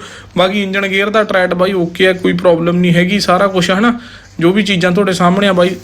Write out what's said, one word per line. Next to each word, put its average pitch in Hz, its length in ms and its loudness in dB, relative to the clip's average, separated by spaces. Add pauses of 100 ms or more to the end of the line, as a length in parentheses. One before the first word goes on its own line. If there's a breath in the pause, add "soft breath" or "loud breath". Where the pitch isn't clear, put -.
(380 loud breath)
ਬਾਕੀ 196 260 0
ਇੰਜਨ 196 240 -4
ਗੇਅਰ 196 220 -2
ਦਾ 214 140 0
ਟਰੈਟ 185 300 0
ਬਾਈ 185 200 0
ਓਕੇ 180 340 0
ਹੈ, 185 60 2
ਕੋਈ 180 200 -2
ਪ੍ਰੋਬਲਮ 175 440 2
ਨਹੀਂ 180 160 2
ਹੈਗੀ, 180 260 0
ਸਾਰਾ 190 280 2
ਕੁਛ 190 240 -2
ਹੈ 185 80 0
ਨਾ, 240 200 0 (400 loud breath)
ਜੋ 170 120 4
ਵੀ 208 120 0
ਚੀਜ਼ਾਂ 180 280 0
ਤੁਹਾਡੇ 190 220 0
ਸਾਹਮਣੇ 185 340 2
ਆ 190 60 2
ਬਾਈ, 180 300 2